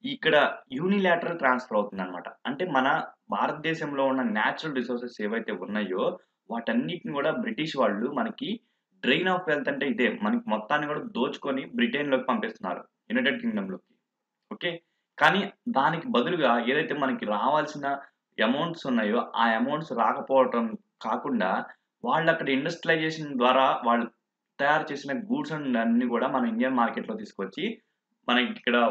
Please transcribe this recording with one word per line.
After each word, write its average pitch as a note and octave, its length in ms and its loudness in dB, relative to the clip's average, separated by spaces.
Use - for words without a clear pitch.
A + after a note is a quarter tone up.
ఇక్కడ D#3 220 2
యూనిలేటరల్ F3 640 2
ట్రాన్స్‌ఫర్ B2 360 2
అవుతుంది G2+ 260 -2
అనమాట. F2 220 -10
అంటే D3 160 -2
మన C3 100 4
భారతదేశంలో D3 680 -2
ఉన్న C3 100 0
న్యాచురల్ C#3 420 -2
రిసోర్సెస్ A#2+ 460 -6
ఏవైతే A2 260 -4
ఉన్నాయో G2+ 360 -2
వాటన్నిటిని B2+ 680 -2
కూడా D3+ 140 0
బ్రిటిష్ C#3 380 -4
వాళ్ళు G#2+ 260 0
మనకి A2 300 -6
drain D#3 300 2
of F3 140 -2
wealth D3 240 0
అంటే B2+ 200 -4
ఇదే, A#2 140 2
మనకి A2+ 280 0
మొత్తాన్ని D3 380 0
కూడా D3 100 -4
దోచుకొని C3+ 460 -2
బ్రిటన్ C#3 340 2
లోకి B2+ 200 2
పంపిస్తున్నారు, G#2+ 500 -4
యునైటెడ్ B2 320 0
కింగ్‌డమ్ G#2 320 -2
లోకి. - 160 -18
ఓకే, F3 160 -4
కానీ F#3 220 6
దానికి D3+ 380 2
బదులుగా C#3+ 360 2
ఏదైతే D3+ 220 0
మనకి A#2+ 200 -2
రావాల్సిన C#3+ 500 0
అమౌంట్స్ D3 540 0
ఉన్నాయో A2+ 280 2
ఆ A#2 40 4
అమౌంట్స్ D3+ 300 -4
రాకపోవటం A#2 640 2
కాకుండా A#2 440 0
వాళ్ళు D#3 280 2
అక్కడ D3+ 220 -2
ఇండస్ట్రియలైజేషన్ D#3+ 760 -2
ద్వారా B2+ 240 6
వాళ్ళు A#2 180 4
తయారు D3+ 320 2
చేసిన C#3+ 220 -8
గూడ్స్ C#3+ 260 -2
అన్ని A#2 280 4
కూడా A#2+ 220 0
మన B2+ 180 2
ఇండియన్ B2+ 280 0
మార్కెట్ A#2 300 -2
లో G#2+ 100 -4
తీసుకొచ్చి G2+ 440 -8
మనకి B2 220 2
ఇక్కడ A#2+ 160 2